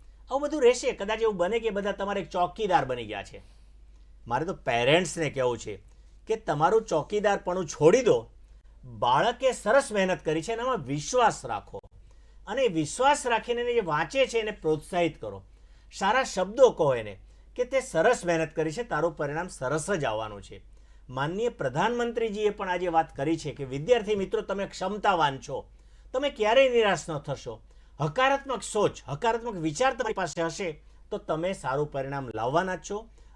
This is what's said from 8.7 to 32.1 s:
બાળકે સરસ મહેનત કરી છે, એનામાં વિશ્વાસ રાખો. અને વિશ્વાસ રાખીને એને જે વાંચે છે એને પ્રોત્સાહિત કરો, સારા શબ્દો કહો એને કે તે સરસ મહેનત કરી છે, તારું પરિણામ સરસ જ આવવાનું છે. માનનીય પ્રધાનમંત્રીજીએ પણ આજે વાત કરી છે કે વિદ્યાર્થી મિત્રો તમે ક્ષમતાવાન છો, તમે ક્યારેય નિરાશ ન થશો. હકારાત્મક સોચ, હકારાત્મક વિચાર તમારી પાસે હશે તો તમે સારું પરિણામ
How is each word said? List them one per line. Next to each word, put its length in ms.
બાળકે 680
સરસ 400
મહેનત 340
કરી 160
છે, 120
એનામાં 240
વિશ્વાસ 680
રાખો. 360
અને 180
વિશ્વાસ 600
રાખીને 340
એને 120
જે 60
વાંચે 480
છે 120
એને 120
પ્રોત્સાહિત 720
કરો, 220
સારા 300
શબ્દો 460
કહો 260
એને 240
કે 80
તે 160
સરસ 460
મહેનત 300
કરી 160
છે, 120
તારું 340
પરિણામ 300
સરસ 440
જ 140
આવવાનું 360
છે. 200
માનનીય 400
પ્રધાનમંત્રીજીએ 1000
પણ 200
આજે 180
વાત 280
કરી 220
છે 140
કે 120
વિદ્યાર્થી 520
મિત્રો 260
તમે 240
ક્ષમતાવાન 720
છો, 320
તમે 160
ક્યારેય 400
નિરાશ 400
ન 80
થશો. 440
હકારાત્મક 600
સોચ, 460
હકારાત્મક 480
વિચાર 380
તમારી 200
પાસે 280
હશે 400
તો 60
તમે 360
સારું 380
પરિણામ 440